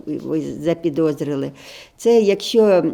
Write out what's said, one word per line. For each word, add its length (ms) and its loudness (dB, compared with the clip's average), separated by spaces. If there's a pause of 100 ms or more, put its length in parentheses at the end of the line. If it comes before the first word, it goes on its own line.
ви 360 -6
запідозрили. 1080 -4 (460)
Це 240 4
якщо 600 2 (100)